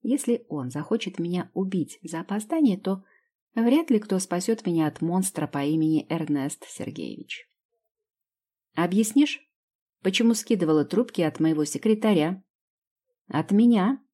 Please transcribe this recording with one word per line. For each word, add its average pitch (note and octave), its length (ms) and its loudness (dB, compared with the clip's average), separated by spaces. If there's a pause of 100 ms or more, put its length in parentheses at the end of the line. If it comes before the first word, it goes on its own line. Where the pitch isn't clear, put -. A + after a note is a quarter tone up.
Если A#3+ 480 -2
он C3 220 -6
захочет F#3 480 -6
меня F3 340 -4
убить F#3+ 480 -4
за E3 200 -10
опоздание, G#3+ 580 0
то F#3+ 240 -4 (500)
вряд C4+ 380 2
ли G#3+ 80 4
кто G3 180 -2
спасет F#3 480 -2
меня E3 220 2
от D3 140 -6
монстра F3 440 -2
по C#3+ 180 -6
имени D#3 460 2
Эрнест D3 560 -4
Сергеевич. - 840 -12 (1300)
«Объяснишь, G#3+ 680 2 (640)
почему A3+ 320 2
скидывала E3 500 2
трубки A3 380 -2
от D#3 180 -2
моего D#3 240 2
секретаря?» F#3+ 800 0 (840)
«От D#3 240 -2
меня?» A3+ 520 4 (100)